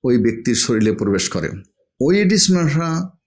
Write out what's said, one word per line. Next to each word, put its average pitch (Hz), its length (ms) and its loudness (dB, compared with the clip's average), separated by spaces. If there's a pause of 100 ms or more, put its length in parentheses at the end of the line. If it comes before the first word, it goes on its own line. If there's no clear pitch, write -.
ওই 123 140 4
ব্যক্তির 110 360 0
শরীরে 110 380 0
প্রবেশ 98 360 -2
করে। 80 200 -4 (520)
ওই 156 140 2
অ্যাডিস 202 360 2
মশা 165 600 -2 (160)